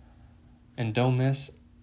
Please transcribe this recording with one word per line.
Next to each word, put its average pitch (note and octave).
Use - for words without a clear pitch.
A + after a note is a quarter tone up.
And A#2
don't B2
miss, C3+